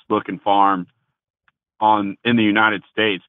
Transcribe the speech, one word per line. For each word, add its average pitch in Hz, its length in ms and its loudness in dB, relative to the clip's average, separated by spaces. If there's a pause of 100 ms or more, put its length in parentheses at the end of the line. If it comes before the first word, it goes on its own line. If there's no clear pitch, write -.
looking 101 300 -4
farm 98 480 0 (920)
on, 104 440 0
in 120 140 0
the 113 60 2
United 107 480 2
States, 107 380 -2